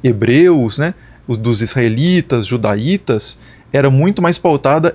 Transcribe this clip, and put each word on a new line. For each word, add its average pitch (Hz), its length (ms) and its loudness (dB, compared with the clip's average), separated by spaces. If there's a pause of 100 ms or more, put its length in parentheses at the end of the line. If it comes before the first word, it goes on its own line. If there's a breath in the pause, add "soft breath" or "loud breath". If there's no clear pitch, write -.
hebreus, 123 800 2
né, 165 140 -4 (340 soft breath)
os, 117 100 -4
dos 110 240 -2
israelitas, 123 800 0
judaítas, 113 920 -4 (340 loud breath)
era 139 160 2
muito 147 320 2
mais 170 160 0
pautada 160 580 0